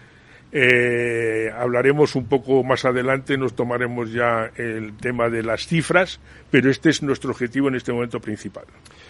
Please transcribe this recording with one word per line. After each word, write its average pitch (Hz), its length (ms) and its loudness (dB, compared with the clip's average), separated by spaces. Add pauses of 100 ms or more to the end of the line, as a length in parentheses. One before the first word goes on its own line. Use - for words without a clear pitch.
(520)
Eh, 120 1040 2
hablaremos 127 580 2
un 127 100 -4
poco 131 380 2
más 127 200 0
adelante, 131 540 0
nos 123 180 -4
tomaremos 120 560 -4
ya 117 460 0
el 110 400 -6
tema 120 320 -2
de 113 140 -2
las 110 220 -4
cifras, 170 540 0 (320)
pero 131 180 6
este 139 200 2
es 139 120 2
nuestro 135 300 -2
objetivo 123 380 -2
en 131 60 -2
este 123 180 -6
momento 120 260 -4
principal. 104 460 -10 (440)